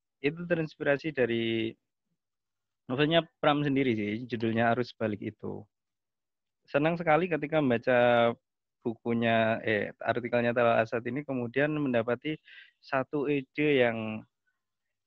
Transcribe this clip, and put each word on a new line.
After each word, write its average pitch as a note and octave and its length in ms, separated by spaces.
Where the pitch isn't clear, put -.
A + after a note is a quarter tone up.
itu E3 320
terinspirasi D3+ 640
dari A2+ 560
novelnya D3 320
Pram D3 240
sendiri C3+ 320
sih, G#2+ 320
judulnya A#2 480
Arus A#2+ 240
Balik G#2+ 240
itu. G2+ 400
Senang D#3+ 320
sekali E3 320
ketika D3+ 320
membaca A#2+ 720
bukunya, A2+ 800
eh, G#2 380
artikelnya A#2+ 560
Talal A#2 260
Asad A2+ 240
ini C3 160
kemudian C3+ 540
mendapati B2+ 640
satu C3+ 480
ide C#3+ 560
yang A2 400